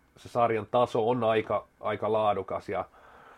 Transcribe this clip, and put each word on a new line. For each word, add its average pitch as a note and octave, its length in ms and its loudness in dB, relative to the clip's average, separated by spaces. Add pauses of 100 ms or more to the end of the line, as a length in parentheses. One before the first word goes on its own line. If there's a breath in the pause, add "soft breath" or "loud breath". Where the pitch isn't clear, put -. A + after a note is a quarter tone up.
(160)
se - 120 -20
sarjan A2+ 420 0
taso A#2+ 380 2
on B2 160 0
aika, A2 400 0 (160)
aika G#2+ 320 -4
laadukas. G2+ 560 -2
Ja F#2 160 -4 (540 soft breath)